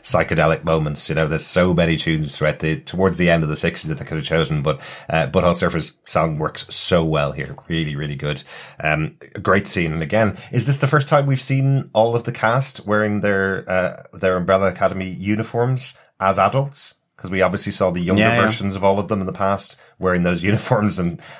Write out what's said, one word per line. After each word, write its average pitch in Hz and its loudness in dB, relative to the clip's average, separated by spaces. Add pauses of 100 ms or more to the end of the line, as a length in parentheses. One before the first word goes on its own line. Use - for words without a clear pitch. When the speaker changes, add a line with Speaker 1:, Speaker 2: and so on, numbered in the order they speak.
Speaker 1:
psychedelic 80 2
moments. 78 -2
You 78 -2
know, 78 0
there's 78 -2
so 90 2
many 82 2
tunes 78 -2
throughout 76 0
the, 78 -4
towards 90 0
the 87 2
end 82 4
of 76 -2
the 76 -2
sixties 85 -4
that 73 -6
they 71 -12
could 80 -8
have 73 -8
chosen, 78 0
but, 69 -2 (280)
uh, 78 0
Butthole 87 2
Surfers 85 -2 (100)
song 80 0
works - -6
so 85 2
well 76 0
here. 67 -10 (140)
Really, 80 -2
really 73 -6
good. 71 -6 (400)
Um, 78 2 (220)
a 101 -12
great 101 2
scene. 85 0
And 80 -4
again, 101 0 (140)
is 123 0
this 139 0
the 139 2
first 143 2
time 143 4
we've 135 0
seen 135 0
all 117 2
of 117 -2
the 113 -6
cast 120 0
wearing 104 2
their, 98 0
uh, 92 -2 (100)
their 92 0
Umbrella 95 2
Academy 92 -2
uniforms 110 -2 (240)
as 98 2
adults? 139 0 (220)
'Cause 92 -10
we 95 2
obviously 92 0
saw 95 2
the 87 -4
younger 92 2
Speaker 2:
Yeah, 117 4
yeah. 117 4
Speaker 1:
versions 98 -2
of 95 -4
all 98 4
of 90 -4
them 107 0
in 92 -2
the 92 -6
past 98 -2 (240)
wearing 90 2
those 87 2
<laughs> 95 0
uniforms, 104 2
and 87 -2 (200)